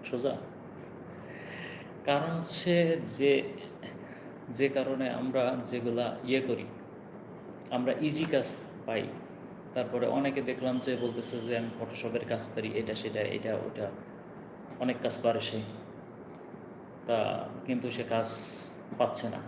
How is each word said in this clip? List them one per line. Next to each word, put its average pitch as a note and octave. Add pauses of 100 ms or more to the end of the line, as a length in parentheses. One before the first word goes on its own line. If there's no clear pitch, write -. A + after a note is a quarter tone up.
সোজা B2+ (1700)
কারণ D3
হচ্ছে E3+
যে, C#3 (1080)
যে C3
কারণে C3
আমরা B2+
যেগুলা A#2+
ইয়ে C3
করি, - (1040)
আমরা B2
ইজি D3+
কাজ - (320)
পাই। A2+ (680)
তারপরে A#2+
অনেকে C3+
দেখলাম B2+
যে B2
বলতেছে A#2
যে, A#2
"আমি A#2 (100)
Photoshop-এর A#2
কাজ A2+
পারি, A2
এটা G#2+
সেটা, G#2+
এটা G#2+
ওটা", - (920)
অনেক B2
কাজ A#2
পারে A2+
সে, A2 (1500)
তা G#2+ (180)
কিন্তু B2
সে A#2
কাজ A2+ (720)
পাচ্ছে A#2+
না। G2+ (120)